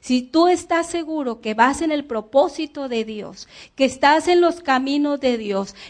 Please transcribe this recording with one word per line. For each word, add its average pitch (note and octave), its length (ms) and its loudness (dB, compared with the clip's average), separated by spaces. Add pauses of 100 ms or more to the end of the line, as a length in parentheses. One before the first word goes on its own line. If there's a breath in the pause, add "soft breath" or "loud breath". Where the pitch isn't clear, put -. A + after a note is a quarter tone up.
Si B3+ 220 0
tú D#4+ 260 2
estás E4+ 400 0
seguro D4+ 540 -6
que A3 100 -6
vas A#3+ 300 2
en D#4+ 100 -2
el D4 140 -4
propósito C#4 840 -2
de A3+ 160 -4
Dios, G#3 420 -14 (300 loud breath)
que C4+ 80 2
estás D4 420 4
en F4+ 140 4
los E4+ 220 2
caminos C#4+ 580 0
de B3+ 160 0
Dios, G3+ 380 -4 (160 loud breath)